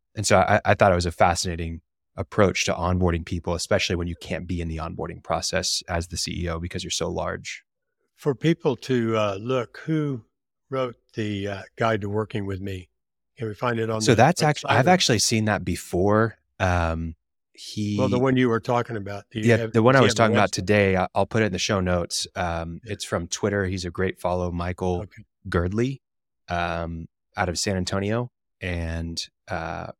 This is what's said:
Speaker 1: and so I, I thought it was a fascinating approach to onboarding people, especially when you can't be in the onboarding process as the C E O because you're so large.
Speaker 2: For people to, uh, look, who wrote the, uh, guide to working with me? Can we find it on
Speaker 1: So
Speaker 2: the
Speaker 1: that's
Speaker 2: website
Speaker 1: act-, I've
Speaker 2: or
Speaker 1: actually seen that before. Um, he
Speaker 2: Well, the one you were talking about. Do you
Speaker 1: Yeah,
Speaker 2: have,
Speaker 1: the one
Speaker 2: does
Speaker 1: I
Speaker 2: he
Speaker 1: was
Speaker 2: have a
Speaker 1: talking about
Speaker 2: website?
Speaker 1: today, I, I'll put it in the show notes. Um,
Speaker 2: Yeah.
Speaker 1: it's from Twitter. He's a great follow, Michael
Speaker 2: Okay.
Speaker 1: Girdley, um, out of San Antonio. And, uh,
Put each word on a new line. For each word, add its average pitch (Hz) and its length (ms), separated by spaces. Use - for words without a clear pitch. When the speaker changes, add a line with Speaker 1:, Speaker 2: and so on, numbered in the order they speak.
Speaker 1:
and 104 120
so 101 120
I, 101 260
I 101 100
thought 101 180
it 87 40
was 87 100
a 85 60
fascinating 85 680
approach 98 500
to 98 80
onboarding 87 500
people, 87 300
especially 92 420
when 87 120
you 85 120
can't 87 260
be 87 140
in 82 80
the 80 80
onboarding 82 460
process - 640
as 85 200
the 87 80
C 85 280
E 85 40
O 82 120
because 87 240
you're 90 60
so - 200
large. 85 540
Speaker 2:
For 143 180
people 156 420
to, 113 400
uh, 104 240
look, 120 440
who 147 400
wrote 131 260
the, 104 340
uh, 98 140
guide 113 260
to 101 60
working 104 380
with 98 140
me? 95 280
Can 113 120
we 104 60
find 120 260
it 113 100
on 110 100
Speaker 1:
So 110 120
Speaker 2:
the 104 40
Speaker 1:
that's 131 240
Speaker 2:
website 160 60
Speaker 1:
act-, 151 200
I've 131 200
Speaker 2:
or 175 40
Speaker 1:
actually 139 280
seen 107 280
that 101 180
before. 101 760
Um, 82 560
he 104 460
Speaker 2:
Well, 127 100
the 123 120
one 131 160
you 127 120
were 113 120
talking 120 360
about. 101 360
Do 113 80
you 107 60
Speaker 1:
Yeah, 113 100
Speaker 2:
have, 110 160
Speaker 1:
the 113 100
one 127 120
Speaker 2:
does 139 40
Speaker 1:
I 127 40
Speaker 2:
he - 20
Speaker 1:
was 113 80
Speaker 2:
have - 20
a - 20
Speaker 1:
talking 113 200
about 101 140
Speaker 2:
website? - 20
Speaker 1:
today, 98 440
I, 90 180
I'll 98 120
put 113 160
it 107 40
in 95 60
the 90 60
show 101 220
notes. 90 460
Um, 85 480
Speaker 2:
Yeah. 107 80
Speaker 1:
it's - 120
from 90 220
Twitter. 101 400
He's 92 180
a 87 60
great 92 300
follow, 90 320
Michael 90 500
Speaker 2:
Okay. - 220
Speaker 1:
Girdley, 101 520
um, 85 600
out 95 120
of 85 100
San 98 180
Antonio. 101 540
And, 85 600
uh, 85 400